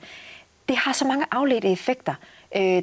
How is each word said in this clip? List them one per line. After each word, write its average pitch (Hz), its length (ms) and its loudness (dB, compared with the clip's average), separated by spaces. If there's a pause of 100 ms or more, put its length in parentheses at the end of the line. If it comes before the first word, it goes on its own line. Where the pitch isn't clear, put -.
(680)
Det 254 80 0
har 262 160 -2
så 269 120 0
mange 269 260 0
afledte 240 420 0
effekter, 180 420 -2 (420)
øh, 185 260 2